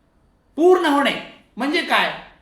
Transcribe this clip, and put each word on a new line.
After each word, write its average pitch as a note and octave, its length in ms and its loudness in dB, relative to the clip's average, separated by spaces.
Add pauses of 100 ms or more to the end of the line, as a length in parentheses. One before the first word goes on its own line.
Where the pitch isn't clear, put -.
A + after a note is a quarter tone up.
(560)
पूर्ण F4+ 300 4
होणे - 580 -2 (120)
म्हणजे D4+ 260 -4
काय? G3+ 320 -2 (280)